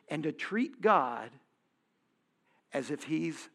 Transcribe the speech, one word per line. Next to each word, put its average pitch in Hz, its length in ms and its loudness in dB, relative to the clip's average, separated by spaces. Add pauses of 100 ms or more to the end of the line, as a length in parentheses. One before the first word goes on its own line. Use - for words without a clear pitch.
and 156 140 -2
to 156 100 0
treat - 500 -2
God 127 480 4 (1400)
as 131 160 -4
if 147 140 -6
he's 160 500 -4